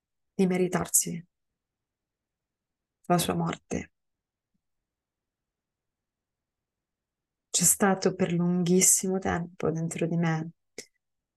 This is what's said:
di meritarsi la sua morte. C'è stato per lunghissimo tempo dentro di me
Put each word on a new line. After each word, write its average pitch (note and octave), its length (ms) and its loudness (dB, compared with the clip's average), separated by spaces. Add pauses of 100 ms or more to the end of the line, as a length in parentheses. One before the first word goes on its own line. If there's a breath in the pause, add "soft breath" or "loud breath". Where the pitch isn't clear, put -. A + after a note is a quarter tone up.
(360)
di G3 100 2
meritarsi F3 800 0 (1800)
la F3 100 4
sua F3 160 0
morte. - 580 -6 (3500)
C'è - 140 -2
stato F#3+ 500 2
per F3 200 -2
lunghissimo F3+ 840 2
tempo F3 520 -4
dentro E3 340 -4
di E3 100 -2
me E3 360 -2 (840)